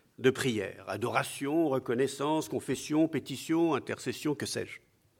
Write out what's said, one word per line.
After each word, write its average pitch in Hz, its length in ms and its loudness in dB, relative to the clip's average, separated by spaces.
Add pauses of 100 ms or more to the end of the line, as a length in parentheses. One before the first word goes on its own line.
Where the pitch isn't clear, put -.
(200)
de 123 100 6
prière. 98 580 0
Adoration, 135 800 0
reconnaissance, 135 800 0
confession, 143 580 0
pétition, 160 680 0
intercession, 123 640 -2
que 113 100 -4
sais-je. - 340 -6 (400)